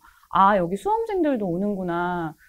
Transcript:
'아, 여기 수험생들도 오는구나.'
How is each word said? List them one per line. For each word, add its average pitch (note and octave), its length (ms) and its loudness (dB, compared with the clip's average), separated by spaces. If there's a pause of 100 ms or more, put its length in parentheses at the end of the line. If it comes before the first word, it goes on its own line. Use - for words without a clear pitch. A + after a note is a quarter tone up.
(320)
'아, G3 260 6
여기 F3 180 0
수험생들도 F#4 720 0
오는구나.' F3 880 -4 (140)